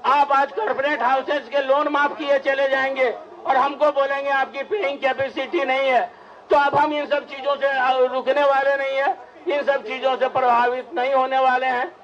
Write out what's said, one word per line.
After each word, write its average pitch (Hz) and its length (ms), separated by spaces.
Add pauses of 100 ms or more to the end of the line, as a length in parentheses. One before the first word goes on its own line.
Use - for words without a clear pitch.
आप 277 260
आज 277 200
कॉर्पोरेट 285 500
हाउसेज 262 480
के 277 100
लोन 277 280
माफ 285 300
किए 285 220
चले 277 300
जाएंगे 262 400 (360)
और 262 120
हमको 285 340
बोलेंगे 277 380
आपकी 277 340
पेइंग 285 360
कैपेसिटी 269 680
नहीं 262 240
है। 220 220 (380)
तो 320 60
अब 285 200
हम 294 180
इन 294 120
सब 277 220
चीजों 277 280
से, 269 120
अ, 254 460
रुकने 262 300
वाले 277 320
नहीं 269 220
है, 277 200 (300)
इन 285 160
सब 269 200
चीजों 254 340
से 254 120
प्रभावित 247 640
नहीं 262 200
होने 262 260
वाले 262 260
हैं। 254 380